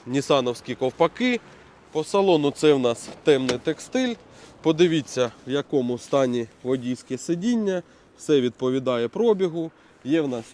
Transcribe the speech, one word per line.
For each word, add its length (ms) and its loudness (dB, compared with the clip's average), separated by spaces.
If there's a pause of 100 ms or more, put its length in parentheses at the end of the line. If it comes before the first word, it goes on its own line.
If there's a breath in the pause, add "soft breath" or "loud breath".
нісановські 680 -2
ковпаки. 680 -2 (520 soft breath)
По 120 -4
салону 460 2
це 220 4
в 60 4
нас 300 -2 (160)
темний 340 2
текстиль. 560 -4 (480 loud breath)
Подивіться, 720 2 (140)
в 40 -8
якому 480 -2
стані 480 0 (160)
водійське 560 -4
сидіння. 640 -2 (360 soft breath)
Все 220 2
відповідає 680 -2
пробігу. 640 0 (340 soft breath)
Є 160 2
в 80 0
нас 260 -6